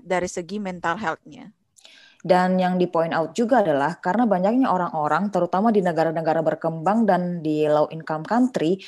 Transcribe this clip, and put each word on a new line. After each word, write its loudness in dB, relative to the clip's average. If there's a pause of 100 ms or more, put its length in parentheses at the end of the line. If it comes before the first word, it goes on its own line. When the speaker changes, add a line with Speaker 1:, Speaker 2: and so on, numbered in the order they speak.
Speaker 1:
dari -2
segi -8
mental -4
health-nya. -8 (680)
Speaker 2:
Dan 2
yang 0
di 2
point -2
out -2
juga 2
adalah 0
karena 0
banyaknya 2
orang-orang, -2
terutama 2
di 4
negara-negara 0
berkembang 0
dan 0
di 0
low 2
income -8
country, 2 (120)